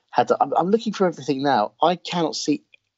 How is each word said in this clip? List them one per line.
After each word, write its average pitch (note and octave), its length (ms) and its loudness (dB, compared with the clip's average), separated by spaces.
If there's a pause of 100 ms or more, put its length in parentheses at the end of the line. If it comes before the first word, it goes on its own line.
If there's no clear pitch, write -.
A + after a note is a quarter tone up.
(100)
had A#2+ 180 0
to, A#2+ 120 4
I'm, C#3 160 -2
I'm E3+ 140 0
looking A3 220 0
for F#3+ 160 0
everything C#3 340 -4
now. B2 300 2 (100)
I E3+ 140 4
cannot - 400 -4
see - 260 -2 (360)